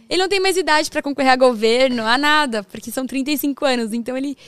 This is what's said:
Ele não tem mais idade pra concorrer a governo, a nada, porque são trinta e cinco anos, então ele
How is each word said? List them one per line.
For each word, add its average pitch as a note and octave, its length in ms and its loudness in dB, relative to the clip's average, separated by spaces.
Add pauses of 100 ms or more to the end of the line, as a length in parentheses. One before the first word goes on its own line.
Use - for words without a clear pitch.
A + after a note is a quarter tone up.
(100)
Ele E4 100 0
não F#4+ 80 0
tem G4 120 0
mais F#4+ 180 2
idade D4+ 320 2
pra D4+ 100 -6
concorrer C#4 320 0
a B3+ 40 4
governo, B3 640 2
a A3+ 160 2
nada, C#4+ 460 0
porque - 260 -16
são C4 160 -6
trinta C4 240 -4
e D4 80 0
cinco C#4+ 260 -4
anos, A#3+ 300 0
então A#3 220 -6
ele C4+ 200 -6 (120)